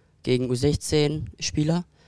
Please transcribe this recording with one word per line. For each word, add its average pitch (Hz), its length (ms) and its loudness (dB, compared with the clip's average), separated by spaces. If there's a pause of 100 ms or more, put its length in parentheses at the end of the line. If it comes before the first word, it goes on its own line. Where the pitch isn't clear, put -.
(220)
gegen 127 260 0
U 127 60 0
sechzehn 147 760 0 (100)
Spieler. 160 440 0 (240)